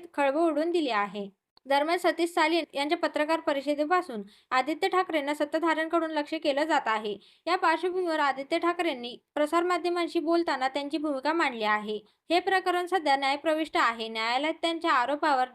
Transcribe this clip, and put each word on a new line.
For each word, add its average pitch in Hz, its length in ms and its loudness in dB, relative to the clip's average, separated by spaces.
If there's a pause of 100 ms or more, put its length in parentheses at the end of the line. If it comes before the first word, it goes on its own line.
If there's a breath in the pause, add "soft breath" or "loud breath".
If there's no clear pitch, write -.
(140)
खळबळ 277 260 2
उडवून 330 320 2
दिली 320 180 0
आहे. 202 400 -2 (360)
दरम्यान, 285 320 2
सतीश 339 320 0
सालियन 330 340 2 (100)
यांच्या 294 240 0
पत्रकार 311 420 0
परिषदेपासून 294 840 0 (300 loud breath)
आदित्य 285 360 0
ठाकरेंना 339 460 0
सत्ताधाऱ्यांकडून 320 800 0
लक्ष 302 220 -4
केलं 302 300 0
जात 320 220 2
आहे. 214 320 -2 (300 soft breath)
या 330 80 0
पार्श्वभूमीवर 339 640 0
आदित्य 277 400 0
ठाकरेंनी 330 580 -2 (180)
प्रसारमाध्यमांशी 339 840 0
बोलताना 320 480 0
त्यांची 285 300 -4
भूमिका 294 360 -2
मांडली 269 300 0
आहे. 208 360 0 (300 soft breath)
"हे 339 100 2
प्रकरण 359 460 0
सध्या 320 300 2
न्यायप्रविष्ट 302 640 0
आहे. 233 300 2
न्यायालयात 233 460 -2
त्यांच्या 330 380 -2
आरोपावर 277 640 2